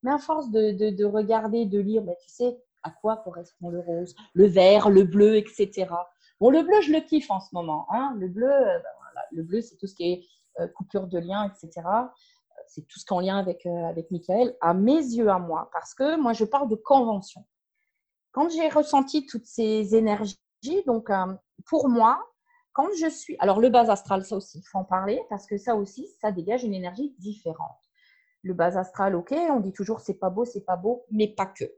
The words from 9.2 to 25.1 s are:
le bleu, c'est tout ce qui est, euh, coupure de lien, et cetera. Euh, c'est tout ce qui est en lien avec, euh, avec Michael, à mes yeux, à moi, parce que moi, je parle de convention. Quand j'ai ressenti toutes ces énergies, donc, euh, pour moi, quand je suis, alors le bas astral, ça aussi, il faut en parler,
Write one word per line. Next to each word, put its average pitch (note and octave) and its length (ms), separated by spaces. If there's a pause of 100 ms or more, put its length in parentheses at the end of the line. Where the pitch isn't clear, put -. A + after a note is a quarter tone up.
le D#3+ 120
bleu, F#3 180
c'est - 160
tout G3 100
ce F#3+ 80
qui F3 160
est, F3+ 140 (340)
euh, E3+ 80
coupure F#3+ 400
de F3 120
lien, G3 260
et G3 100
cetera. F3+ 500
Euh, - 640
c'est - 200
tout - 120
ce - 60
qui - 80
est - 20
en F3+ 40
lien F#3+ 180
avec, F#3 280
euh, E3+ 200
avec E3 260
Michael, G#3 500
à E3+ 120
mes A3 240
yeux, A#3 320
à F#3 100
moi, E3 320
parce - 220
que D#4 260
moi, A#3+ 140
je A3+ 100
parle C#4 240
de G#3+ 80
convention. A3+ 680 (840)
Quand D#4 180
j'ai D#4+ 180
ressenti D4 580
toutes - 200
ces G#3+ 500
énergies, G#3+ 420 (480)
donc, A3+ 240
euh, F#3+ 240 (320)
pour D4 220
moi, A#3+ 320 (540)
quand D4+ 140 (120)
je D#4+ 100
suis, - 300
alors G3 200
le B3 100
bas A3+ 220
astral, G3 320
ça F#3+ 140
aussi, - 220
il F#3 40
faut - 160
en F#3 60
parler, G3 440